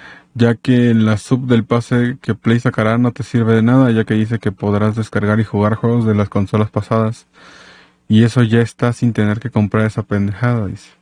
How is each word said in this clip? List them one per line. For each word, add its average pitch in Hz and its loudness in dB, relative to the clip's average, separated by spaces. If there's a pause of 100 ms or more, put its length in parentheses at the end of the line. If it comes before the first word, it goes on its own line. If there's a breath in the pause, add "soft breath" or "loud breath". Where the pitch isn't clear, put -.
(340 loud breath)
ya 117 2
que 120 2
la 110 2
sub 131 -4
del 117 2
pase 120 -2
que 110 -6
Play 117 0
sacará 110 0
no 123 0
te - -12
sirve 113 0
de 113 2
nada, 127 4
ya 110 0
que 110 -2
dice 110 -2
que 107 -4
podrás 104 -2
descargar 107 -2
y 107 -2
jugar 107 0
juegos 117 0
de 110 2
las 101 0
consolas 107 -2
pasadas. 110 -4 (840 soft breath)
Y 110 6
eso 120 0
ya 113 2
está 120 -2
sin 117 -2
tener 104 -2
que 117 -10
comprar 107 0
esa 110 -4
pendejada", 104 -4
dice. 107 -12 (120)